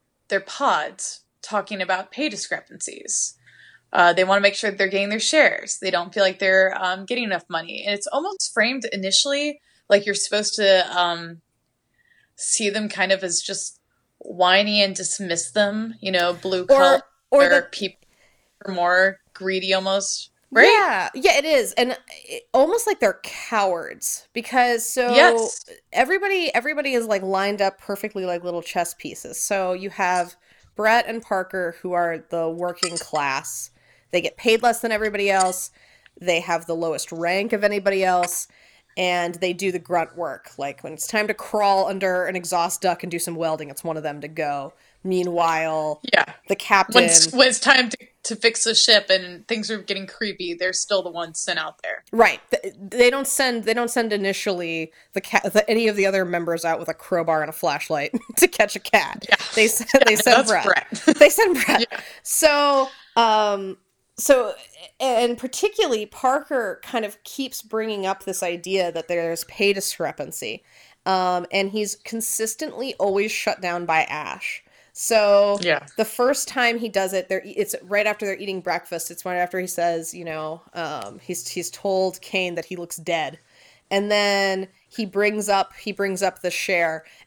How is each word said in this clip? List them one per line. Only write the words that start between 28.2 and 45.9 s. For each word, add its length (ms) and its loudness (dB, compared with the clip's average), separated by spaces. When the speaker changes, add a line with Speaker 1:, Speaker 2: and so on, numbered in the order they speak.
Speaker 2:
like 180 -4
little 180 -6
chess 320 -4
pieces. 500 -12
So 300 -2
you 160 -8
have 460 -2
Brett 320 2
and 140 -6
Parker, 600 -4
who 120 -8
are 360 -2
the 200 -2
working 480 -4
class. 720 -4
They 100 0
get 160 -6
paid 240 2
less 180 2
than 120 -2
everybody 400 -2
else. 400 0
They 220 0
have 260 -2
the 80 -4
lowest 360 -4
rank 400 -2
of 140 -2
anybody 400 0
else. 420 0
And 380 0
they 180 -2
do 180 -4
the 80 -4
grunt 380 -4
work. 400 -10
Like, 260 -8
when 100 -12
it's 140 -10
time 200 0
to 60 -2
crawl 540 2
under 380 0
an 100 -4
exhaust 460 -2
duct 220 0
and 80 -8
do 80 -4
some 160 -6
welding, 340 -4
it's 160 -12
one 100 -4
of 80 -8
them 160 -6
to 80 -12
go. 460 -6
Meanwhile, 960 0